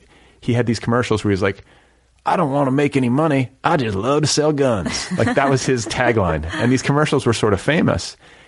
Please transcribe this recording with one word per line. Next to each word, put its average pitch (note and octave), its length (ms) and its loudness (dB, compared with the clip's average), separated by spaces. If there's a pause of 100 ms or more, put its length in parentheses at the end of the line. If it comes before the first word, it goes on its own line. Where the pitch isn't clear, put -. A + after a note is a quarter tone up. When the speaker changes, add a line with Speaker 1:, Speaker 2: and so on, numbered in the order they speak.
(400)
Speaker 1:
he A#2+ 140 -2
had A#2+ 100 0
these A2 160 -2
commercials A#2 420 0
where G#2 80 0
he's F#2+ 120 0
like, G2 200 -2 (640)
"I F3 100 0
don't D3+ 160 0
wanna C#3 180 0
make C#3+ 260 0
any B2+ 120 2
money. C3+ 420 0 (140)
I D#3+ 120 0
just A2 200 -2
love C#3 260 0
to C#3+ 60 2
sell D3+ 240 0
guns." C3 680 -2
Like, B2 180 0
that C#3 140 2
was C3+ 140 0
his B2 220 -2
Speaker 2:
<laughs> - 120 -6
Speaker 1:
tagline. F2+ 560 0
And A#2 180 0
these B2+ 100 2
commercials D3 440 0
were A#2 60 4
sort G#2+ 200 0
of F#2 80 2
famous. - 560 -2 (320)